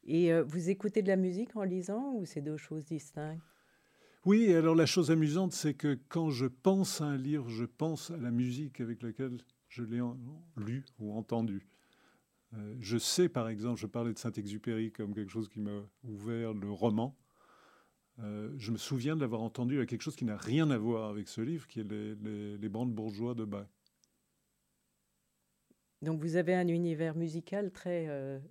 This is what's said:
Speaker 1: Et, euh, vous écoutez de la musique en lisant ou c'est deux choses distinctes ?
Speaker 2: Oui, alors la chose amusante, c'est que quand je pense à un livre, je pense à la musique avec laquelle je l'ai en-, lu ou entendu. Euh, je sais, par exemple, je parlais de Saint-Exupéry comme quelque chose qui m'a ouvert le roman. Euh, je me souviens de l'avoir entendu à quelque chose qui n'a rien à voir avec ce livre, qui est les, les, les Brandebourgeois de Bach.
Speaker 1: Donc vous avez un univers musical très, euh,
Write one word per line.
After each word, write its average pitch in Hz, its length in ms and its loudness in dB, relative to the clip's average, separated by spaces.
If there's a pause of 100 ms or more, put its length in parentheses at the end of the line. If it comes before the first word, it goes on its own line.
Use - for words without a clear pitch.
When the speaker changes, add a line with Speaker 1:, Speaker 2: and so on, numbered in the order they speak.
Speaker 1:
Et, 165 280 4
euh, 165 120 6
vous 160 260 -2
écoutez 202 320 0
de 190 60 2
la 196 80 6
musique 185 400 0
en 208 80 -2
lisant 196 500 -2
ou 202 120 -4
c'est 147 160 -6
deux 151 160 -4
choses 156 280 -8
distinctes ? 156 560 -8 (800)
Speaker 2:
Oui, 208 300 8
alors 165 220 8
la 165 100 10
chose 160 240 4
amusante, 160 420 4
c'est 151 220 0
que 143 260 0 (100)
quand 165 200 0
je 131 160 0
pense 190 560 2
à 151 40 0
un 143 120 0
livre, 135 320 -2
je 113 160 -2
pense 160 460 -4
à 165 60 -8
la 120 120 -4
musique 123 520 -2
avec 117 200 -6
laquelle 123 380 -6 (280)
je - 140 -12
l'ai 117 180 -4
en-, 123 200 -4 (380)
lu 117 280 -6 (140)
ou 104 120 -6
entendu. 110 540 -2 (880)
Euh, 107 260 -10
je 110 200 0
sais, 175 300 4
par 120 200 -2
exemple, 113 300 -2
je 110 80 -6
parlais 117 260 -2
de - 60 -8
Saint-Exupéry 110 720 -4
comme 104 240 -6
quelque 101 160 -6
chose 110 180 -4
qui 107 100 -12
m'a 104 220 -4 (220)
ouvert 113 500 -4
le 101 160 -6
roman. 110 480 2 (1040)
Euh, 104 360 -8
je 117 160 -4
me 107 40 -2
souviens 139 380 -2
de 156 60 0
l'avoir 113 200 0
entendu 123 380 -2
à 117 60 2
quelque 113 160 -6
chose - 160 -8
qui 127 80 -4
n'a 107 100 0
rien 143 360 2
à 123 60 4
voir 110 320 0
avec 104 200 -8
ce - 100 -10
livre, 139 280 -4
qui - 120 -10
est 107 100 -6
les, 107 260 -6
les, 104 420 -8
les 104 100 -6
Brandebourgeois 110 680 -4
de 117 120 -4
Bach. 101 200 -8 (2250)
Speaker 1:
Donc 156 180 -2
vous 160 160 0
avez 175 180 4
un 180 140 4
univers 165 480 2
musical 170 560 -2
très, 175 380 -4
euh, 135 280 -4 (140)